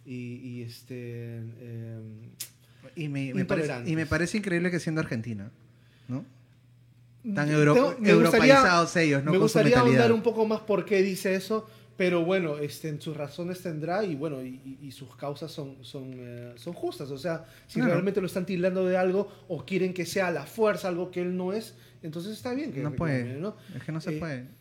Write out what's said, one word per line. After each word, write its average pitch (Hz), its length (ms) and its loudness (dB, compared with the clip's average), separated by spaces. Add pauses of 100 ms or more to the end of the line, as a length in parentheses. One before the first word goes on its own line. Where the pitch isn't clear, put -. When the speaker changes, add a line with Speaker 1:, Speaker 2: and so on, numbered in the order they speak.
Speaker 1:
y, 127 100 -14
y, 123 520 -10
este, 117 680 -12
em, 113 920 -12 (640)
Speaker 2:
Y 151 120 -4
me, 139 260 -4
me 185 100 2
parece, 175 220 0
Speaker 1:
intolerantes. 135 260 -4
Speaker 2:
y 160 40 0
me 160 100 0
parece 175 320 0
increíble 180 340 0
que 170 80 0
siendo 160 200 -2
Argentina, 113 500 -6 (580)
¿no? 123 160 -6 (1080)
Tan 147 140 0
Speaker 1:
Tengo, 151 120 4
Speaker 2:
euro-, 147 140 8 (260)
Speaker 1:
me 196 140 8
gustaría, - 400 8
Speaker 2:
europeizados 175 420 6
ellos, 143 280 4
¿no? 170 80 2
Speaker 1:
me 185 60 6
Speaker 2:
Con 214 100 4
su - 60 0
Speaker 1:
gustaría 240 220 6
Speaker 2:
mentalidad. 240 260 6
Speaker 1:
ahondar 233 140 6
un 214 60 -2
poco 220 240 2
más 214 140 0
por 190 240 0
qué 196 180 4
dice 190 320 0
eso, 214 340 -4 (280)
pero 175 280 2
bueno, 170 340 0
este, 147 300 -6
en 147 120 -6
sus 151 160 -8
razones 175 460 -8
tendrá 170 420 -4
y 175 100 -4
bueno, 139 280 -6
y, 127 220 -12
y, 135 220 -14
y 127 60 -12
sus 123 240 -18
causas 147 340 -10
son, 135 300 -12
son, 131 340 -14
eh, 120 420 -14
son 135 180 -12
justas. 165 360 -8
O 135 80 -8
sea, 160 260 -6 (220)
si - 140 -10
Speaker 2:
Claro. 247 140 4
Speaker 1:
realmente 196 260 0
lo 185 80 -4
están 180 180 -4
tildando 185 400 0
de 180 120 2
algo 190 300 2 (200)
o 156 160 -8
quieren 185 300 0
que 180 120 -4
sea 185 220 0
a - 20 0
la 147 160 -4
fuerza 196 420 0
algo 180 220 -4
que 180 120 -4
él 180 140 -2
no 185 180 -2
es, 226 200 -8 (280)
entonces 170 320 -8
está 247 200 -8
bien 277 160 -6
que 139 120 -6
Speaker 2:
No 147 80 -2
Speaker 1:
reclame, 135 340 -2
Speaker 2:
puede, 131 160 -8
Speaker 1:
¿no? 208 160 -6 (180)
Speaker 2:
es 131 80 -10
que - 100 -10
no 160 80 -4
se 160 160 -6
Speaker 1:
Eh, - 40 -6
Speaker 2:
puede. 139 240 -8 (160)